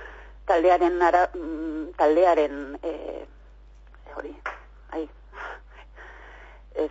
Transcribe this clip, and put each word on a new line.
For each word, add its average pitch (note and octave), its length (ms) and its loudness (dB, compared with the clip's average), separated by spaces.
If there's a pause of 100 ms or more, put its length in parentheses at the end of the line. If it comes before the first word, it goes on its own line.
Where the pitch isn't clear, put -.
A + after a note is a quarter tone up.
(460)
taldearen F3 560 4
ara-, F3 300 4
mm, D#3+ 640 -8
taldearen, D#3 600 4 (240)
eh, - 460 -10 (880)
hori, C#3+ 180 -12 (540)
ai, D#3+ 200 -10 (1700)
eh, D3+ 160 -2